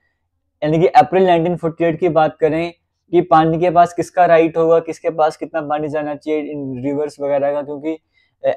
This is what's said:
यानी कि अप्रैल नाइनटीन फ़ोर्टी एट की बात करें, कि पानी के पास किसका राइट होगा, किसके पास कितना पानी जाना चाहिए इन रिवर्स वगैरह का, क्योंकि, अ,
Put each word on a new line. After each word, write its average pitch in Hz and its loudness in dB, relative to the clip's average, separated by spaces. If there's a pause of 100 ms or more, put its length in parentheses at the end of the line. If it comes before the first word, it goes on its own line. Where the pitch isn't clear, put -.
(640)
यानी 156 0
कि 175 4
अप्रैल 180 4
नाइनटीन 175 2
फ़ोर्टी 160 -4
एट 165 0
की 180 0
बात 156 0
करें, 165 -2 (380)
कि 175 4
पानी 160 2
के 180 0
पास 170 2
किसका 175 0
राइट 165 4
होगा, 165 4
किसके 165 -6
पास 160 -2
कितना 160 -8
पानी 151 -4
जाना 147 -6
चाहिए 151 -4
इन 139 -10
रिवर्स 143 -6
वगैरह 143 -2
का, 147 -6
क्योंकि, 147 -8 (500)
अ, 135 -2